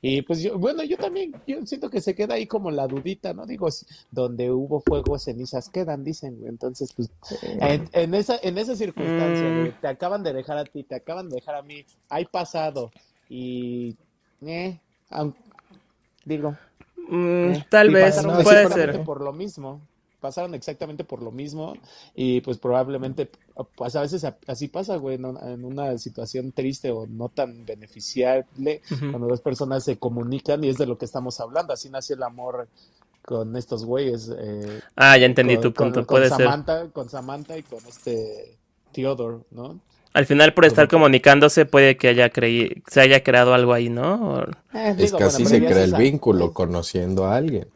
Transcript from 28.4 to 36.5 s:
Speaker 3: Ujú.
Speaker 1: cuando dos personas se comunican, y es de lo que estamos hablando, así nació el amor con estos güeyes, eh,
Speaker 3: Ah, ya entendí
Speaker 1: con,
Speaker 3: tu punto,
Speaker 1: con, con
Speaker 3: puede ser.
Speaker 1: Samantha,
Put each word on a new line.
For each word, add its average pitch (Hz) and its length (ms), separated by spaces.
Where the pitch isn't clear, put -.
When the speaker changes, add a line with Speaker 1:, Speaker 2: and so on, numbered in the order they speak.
Speaker 3:
Ujú. 139 220
Speaker 1:
cuando 120 160
dos 120 140
personas 135 420
se 123 160
comunican, 127 640
y 143 60
es 127 100
de 143 80
lo 120 100
que 120 100
estamos 127 340
hablando, 143 320
así 135 180
nació 135 240
el 131 80
amor 123 460
con 113 320
estos 117 280
güeyes, 120 540
eh, 104 420
Speaker 3:
Ah, 135 240
ya 127 80
entendí 123 300
Speaker 1:
con, 113 60
Speaker 3:
tu 120 120
punto, 120 200
Speaker 1:
con, 120 100
con - 20
Speaker 3:
puede 131 220
ser. 135 180
Speaker 1:
Samantha, 160 440